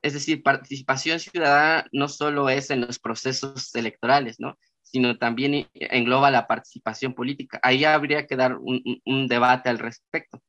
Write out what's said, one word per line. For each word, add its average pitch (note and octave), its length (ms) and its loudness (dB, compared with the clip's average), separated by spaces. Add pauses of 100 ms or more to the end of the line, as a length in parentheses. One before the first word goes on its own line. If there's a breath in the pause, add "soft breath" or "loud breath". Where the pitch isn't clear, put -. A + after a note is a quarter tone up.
Es C#3+ 120 -2
decir, D3 300 -4
participación C#3 760 -2
ciudadana D#3 720 2
no C#3 180 0
solo C#3+ 400 0
es C#3 200 0
en C3 120 0
los A#2+ 180 -6
procesos C3 760 -6
electorales, A#2 640 0
¿no? B2 180 -10 (240)
Sino B2 360 0
también B2 360 0
i-, - 200 -4
engloba C3 580 2
la A#2+ 160 2
participación A2+ 680 -6
política. C3 500 -8
Ahí C3 220 4
habría D3 420 2
que C3+ 80 -6
dar B2+ 220 0
un, B2+ 260 -4
un, B2 220 -6
un C3+ 220 -2
debate B2 420 2
al A#2 100 -2
respecto. - 680 -10